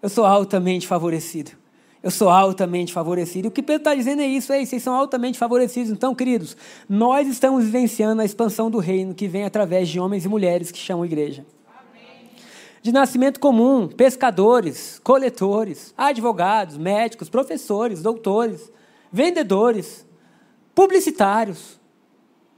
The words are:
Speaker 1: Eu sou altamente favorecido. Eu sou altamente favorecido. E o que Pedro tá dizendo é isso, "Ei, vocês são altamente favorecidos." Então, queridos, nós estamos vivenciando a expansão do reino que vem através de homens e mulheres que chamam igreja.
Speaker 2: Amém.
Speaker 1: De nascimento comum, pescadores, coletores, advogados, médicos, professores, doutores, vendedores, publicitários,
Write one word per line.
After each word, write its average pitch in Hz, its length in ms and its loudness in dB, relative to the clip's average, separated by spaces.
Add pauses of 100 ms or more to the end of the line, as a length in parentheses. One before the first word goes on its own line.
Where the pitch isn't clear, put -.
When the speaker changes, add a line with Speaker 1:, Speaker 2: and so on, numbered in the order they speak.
Speaker 1:
Eu 202 80 -6
sou 220 160 2
altamente 190 600 2
favorecido. 165 640 -4 (520)
Eu 185 80 -4
sou 202 160 2
altamente 180 640 2
favorecido. 175 560 -4
E - 20 -2
o - 20 -12
que 262 120 -4
Pedro 302 220 -2
tá 302 100 2
dizendo 277 260 -2
é 277 60 -2
isso, 269 240 -4
"Ei, 277 140 0
vocês 247 180 -6
são 254 100 -2
altamente 254 460 -2
favorecidos." 247 500 0
Então, 233 240 -2
queridos, 247 440 -4 (320)
nós 247 400 2
estamos 262 340 2
vivenciando 220 580 0
a 214 40 0
expansão 220 440 -2
do 220 100 -2
reino 190 360 -2
que 202 140 -6
vem 196 160 -4
através 185 420 0
de 160 100 -6
homens 185 280 -2
e - 20 -2
mulheres 180 420 0
que - 80 -16
chamam 175 280 -6
igreja. 147 400 -4 (200)
Speaker 2:
Amém. - 640 -20 (520)
Speaker 1:
De 233 100 -2
nascimento 262 480 2
comum, 247 480 4
pescadores, 233 1120 2
coletores, 220 960 0
advogados, 214 800 0
médicos, 202 520 -4
professores, 226 720 -4
doutores, 220 680 -4 (400)
vendedores, 226 960 0 (680)
publicitários, 226 1040 2 (800)